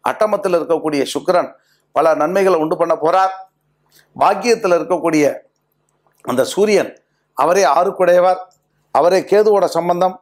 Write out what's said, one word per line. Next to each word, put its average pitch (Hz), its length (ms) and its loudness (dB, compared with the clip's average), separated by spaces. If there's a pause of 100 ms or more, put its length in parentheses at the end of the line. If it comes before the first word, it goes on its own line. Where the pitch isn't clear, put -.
அட்டமத்தில் 196 560 -2
இருக்கக்கூடிய 151 440 -2 (100)
சுக்கிரன் 165 380 -2 (440)
பல 156 260 2
நன்மைகளை 185 420 0
உண்டு 160 160 -2
பண்ண 165 220 0
போறார். 190 320 0 (880)
பாக்கியத்தில் 196 560 0
இருக்கக்கூடிய 156 480 0 (1040)
அந்த 123 120 -2 (120)
சூரியன், 202 360 0 (520)
அவரே 180 220 2 (140)
ஆறுக்குடையவர், 180 640 2 (600)
அவரே 175 200 2 (120)
கேதுவோட 202 340 4 (120)
சம்பந்தம் 175 440 -2